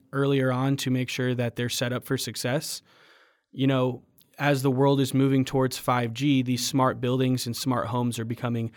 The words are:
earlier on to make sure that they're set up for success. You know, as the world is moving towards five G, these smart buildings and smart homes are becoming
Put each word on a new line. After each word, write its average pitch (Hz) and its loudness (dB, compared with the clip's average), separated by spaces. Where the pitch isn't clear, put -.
earlier 139 2
on 135 0
to 131 -2
make 127 -2
sure 127 -2
that 120 -2
they're 120 -4
set 120 -2
up 127 -6
for 135 -2
success. 127 -4
You 131 0
know, 127 0
as 143 2
the 139 4
world 139 4
is 131 0
moving 135 4
towards 131 0
five 123 -2
G, 135 2
these 123 0
smart 127 0
buildings 127 0
and 117 -4
smart 123 -2
homes 120 -2
are 113 -4
becoming 117 -4